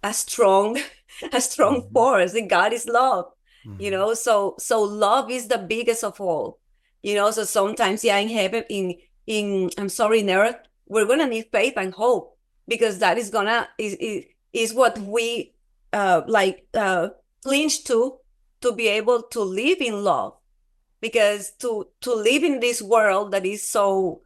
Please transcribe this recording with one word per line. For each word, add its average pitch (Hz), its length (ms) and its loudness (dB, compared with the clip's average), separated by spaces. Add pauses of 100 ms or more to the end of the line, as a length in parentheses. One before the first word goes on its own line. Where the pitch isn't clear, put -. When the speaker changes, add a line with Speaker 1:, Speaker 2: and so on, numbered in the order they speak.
Speaker 1:
a 208 100 -4
strong, 208 640 2 (260)
<laughs> - 280 -14
a 247 80 2
strong 254 400 2
Speaker 2:
Mm-hmm. 101 120 -16
Speaker 1:
force. 202 420 4
And 220 140 -4
God 196 240 4
is 240 140 -8
love, 233 380 2 (400)
you 113 60 -16
Speaker 2:
Mm-hmm. 196 200 -6
Speaker 1:
know? 196 220 0
So, 214 460 0
so 226 240 0
love 214 480 2
is 247 160 -6
the 233 100 0
biggest 226 460 -2
of 208 180 -8
all, 160 380 -4 (420)
you 208 140 -2
know? 208 160 2
So 220 120 -4
sometimes, 202 600 0
yeah, 202 120 2
in 208 120 -2
heaven, 220 400 -2
in, 185 260 -4 (300)
in, 202 520 -2
I'm 202 120 -6
sorry, 226 300 2
in 202 100 -2
earth, 208 260 2 (320)
we're 208 200 2
gonna 277 200 2
need 226 240 -6
faith 233 260 0
and 190 160 -4
hope 226 440 0 (300)
because 220 320 0
that 190 180 4
is 226 120 -6
gonna, 220 380 -2 (100)
is, 208 180 -6
is, 214 300 -8 (280)
is 226 200 -2
what 240 260 4
we, 226 540 -6 (380)
uh, 190 360 2
like, 196 480 0
uh, 190 340 0 (320)
clinch 285 440 0
to, 254 320 0 (440)
to 247 120 0
be 220 140 -2
able 220 360 0
to 233 180 -8
live 220 400 0
in 214 220 -4
love. 139 300 0 (680)
Because 208 580 0
to, 220 280 -6 (140)
to 247 120 -2
live 233 300 2
in 285 180 0
this 233 200 -2
world 208 520 2
that 196 120 -2
is 208 220 -6
so 196 580 0